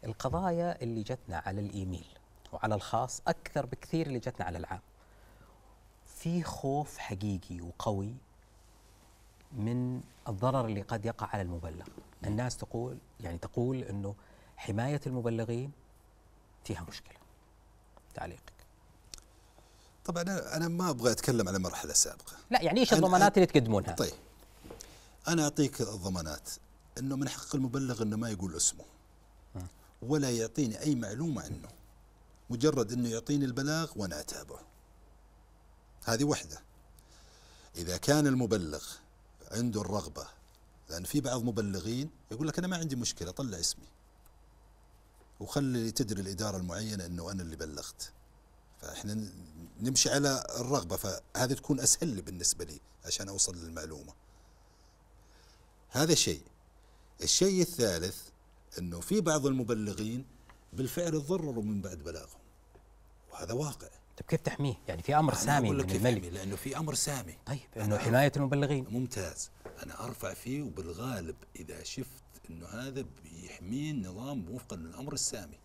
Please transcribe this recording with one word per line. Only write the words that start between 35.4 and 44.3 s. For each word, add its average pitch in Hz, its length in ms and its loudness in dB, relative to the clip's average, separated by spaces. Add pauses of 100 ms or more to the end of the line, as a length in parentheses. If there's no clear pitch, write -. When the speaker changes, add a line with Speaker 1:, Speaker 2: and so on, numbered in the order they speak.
Speaker 2:
هذه 113 180 2
وحدة. 147 380 -2 (1120)
إذا 87 220 -2
كان 147 300 6
المبلغ 107 560 2 (680)
عنده 113 300 0
الرغبة، 92 460 -4 (600)
لأن 85 140 -6
في 147 180 2
بعض 123 220 0
مبلغين 110 680 0 (220)
يقول 123 160 -4
لك: 151 100 -2
"أنا 180 100 0
ما 185 100 -2
عندي 160 180 -2
مشكلة، 104 360 -4
طلع 107 280 -4
اسمي - 260 -2 (1500)